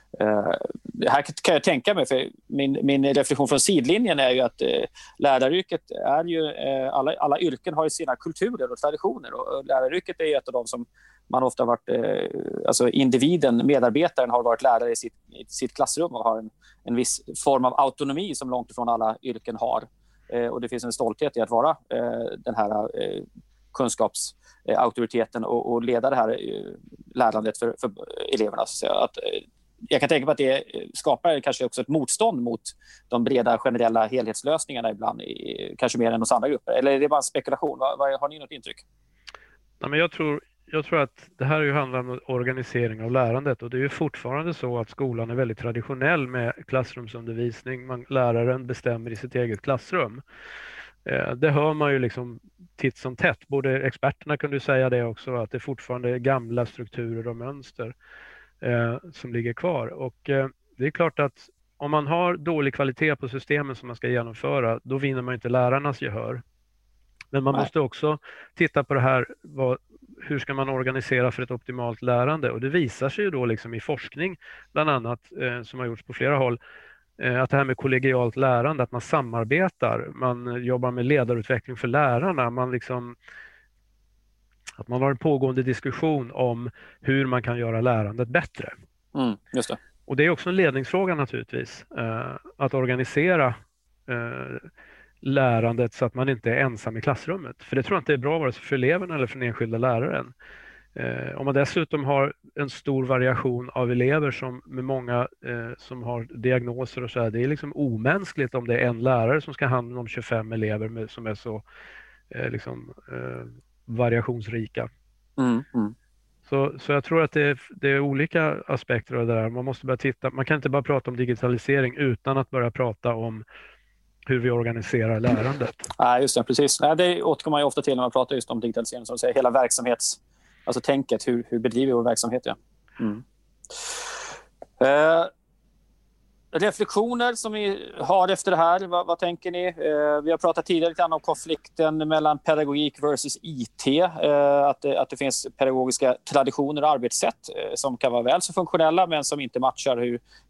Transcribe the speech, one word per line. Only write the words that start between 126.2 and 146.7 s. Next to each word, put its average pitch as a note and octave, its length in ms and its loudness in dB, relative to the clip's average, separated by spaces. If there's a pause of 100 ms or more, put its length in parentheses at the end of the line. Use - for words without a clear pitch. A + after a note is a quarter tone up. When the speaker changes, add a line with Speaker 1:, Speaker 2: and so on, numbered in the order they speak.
Speaker 1:
just C#3 140 2
det, A#2+ 100 2
precis. C#3 360 4
Nej, D3+ 160 4
det F3 260 4
återkommer D#3 320 0
man D3 60 4
ju D3 40 4
ofta C#3 180 0
till C3+ 140 2
när B2+ 60 0
man B2 80 0
pratar B2+ 240 2
just B2 160 -4
om A#2+ 100 -4
digitalisering, A#2 460 -4
som B2 80 -8
du A#2 40 -6
säger, B2 160 2
hela B2 160 6
verksamhets-, B2 680 2 (440)
alltså B2 160 0
tänket, C3+ 480 2
hur, A#2+ 200 2
hur A#2+ 100 0
bedriver A#2 280 2
vi C3+ 60 4
vår A#2+ 100 4
verksamhet, A#2+ 420 0
ja. A2+ 120 -4 (440)
Mm. A2+ 240 -4 (1600)
Eh, D3+ 460 6 (1300)
reflektioner A#3 840 0
som A3+ 180 -6
vi G#3 460 -4
har F3+ 300 4
efter F#3+ 220 0
det F3 60 4
här, E3+ 300 4
vad, F3 200 -2
vad E3+ 120 0
tänker F3 320 -4
ni? F3+ 160 -2
Eh, D3 580 0
vi D#3+ 60 2
har E3 80 2
pratat - 280 0
tidigare E3+ 220 2
lite E3+ 140 0
grann E3 100 2
om D#3 80 0
konflikten D#3 800 -2
mellan D#3 400 2
pedagogik D3 640 0
versus D3 400 -2
I C3+ 240 -6 (180)
T, C#3 140 4
eh, C#3+ 640 4
att C#3 180 2
det, C#3 180 0
att C3 100 -2
det C3+ 60 -8
finns C3+ 300 -2 (120)
pedagogiska C3 580 2 (160)
traditioner C#3 500 2